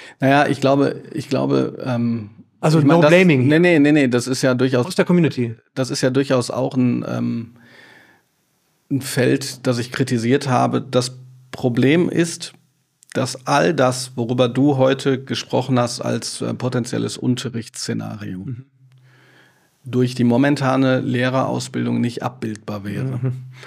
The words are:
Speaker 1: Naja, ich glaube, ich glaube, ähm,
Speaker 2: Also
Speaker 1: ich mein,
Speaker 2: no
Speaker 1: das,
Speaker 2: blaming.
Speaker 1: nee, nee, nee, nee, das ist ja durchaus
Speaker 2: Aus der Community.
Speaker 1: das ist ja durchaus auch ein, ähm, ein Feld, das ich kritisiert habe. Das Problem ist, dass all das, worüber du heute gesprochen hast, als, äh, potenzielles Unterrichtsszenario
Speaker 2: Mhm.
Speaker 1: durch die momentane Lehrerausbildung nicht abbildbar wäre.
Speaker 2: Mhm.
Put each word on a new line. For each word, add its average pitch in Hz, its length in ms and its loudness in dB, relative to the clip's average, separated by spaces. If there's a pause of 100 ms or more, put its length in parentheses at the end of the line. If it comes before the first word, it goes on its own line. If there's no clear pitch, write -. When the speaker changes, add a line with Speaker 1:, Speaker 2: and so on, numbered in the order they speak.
(200)
Speaker 1:
Naja, 139 280 4
ich 131 140 -2
glaube, 139 420 2 (100)
ich - 160 -8
glaube, 131 560 0
ähm, 117 440 -4 (320)
Speaker 2:
Also 160 180 4
Speaker 1:
ich 135 60 4
mein, 147 100 6
Speaker 2:
no 170 60 6
Speaker 1:
das, 147 100 6
Speaker 2:
blaming. 165 360 6
Speaker 1:
nee, 151 120 4
nee, 175 180 4
nee, 147 140 6
nee, 147 160 4
das 120 200 0
ist 127 140 -4
ja 131 120 2
durchaus 127 320 2
Speaker 2:
Aus 180 100 -8
der 180 100 2
Community. 135 500 2 (200)
Speaker 1:
das 131 160 -4
ist 143 100 -6
ja 139 80 2
durchaus 131 400 0
auch 131 260 -4
ein, 120 300 0
ähm, 120 460 -6 (1400)
ein 131 120 -2
Feld, 131 640 -2
das 120 120 0
ich 123 120 -6
kritisiert 127 560 0
habe. 127 340 2
Das - 360 -2 (340)
Problem 127 580 2
ist, - 440 -4 (600)
dass 127 320 -6
all 156 300 2
das, 131 400 0
worüber 123 340 0
du 131 280 2
heute 131 460 0
gesprochen 127 540 -2
hast, 120 240 -2
als, 120 400 -6
äh, 117 140 -4
potenzielles 120 600 -4
Unterrichtsszenario 113 1200 -6
Speaker 2:
Mhm. 127 260 -12 (1200)
Speaker 1:
durch 127 300 0
die 135 80 0
momentane 131 800 2
Lehrerausbildung 123 1000 -2
nicht 120 220 -4
abbildbar 107 600 -10
wäre. 123 360 -6
Speaker 2:
Mhm. 127 120 -2 (340)